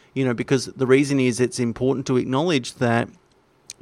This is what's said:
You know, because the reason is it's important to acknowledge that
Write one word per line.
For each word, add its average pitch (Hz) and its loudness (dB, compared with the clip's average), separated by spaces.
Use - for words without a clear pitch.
You 135 -2
know, 123 0
because 123 -2
the 127 -4
reason 139 4
is 123 0
it's 120 0
important 123 -2
to - 0
acknowledge 131 0
that 120 0